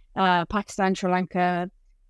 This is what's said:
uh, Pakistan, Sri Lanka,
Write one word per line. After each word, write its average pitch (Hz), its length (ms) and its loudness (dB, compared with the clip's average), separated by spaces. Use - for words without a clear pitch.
uh, 180 300 2
Pakistan, 196 500 -2
Sri 180 160 -2
Lanka, 180 580 0